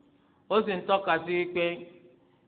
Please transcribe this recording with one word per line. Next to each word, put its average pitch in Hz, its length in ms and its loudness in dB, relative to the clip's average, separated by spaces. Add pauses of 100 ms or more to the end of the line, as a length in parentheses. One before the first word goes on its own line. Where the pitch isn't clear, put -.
(500)
Ó 190 120 0
sì 202 120 -4
ń 180 120 -4
tọ́ka 196 340 2
sí 170 140 -4 (120)
pé 175 200 -2 (840)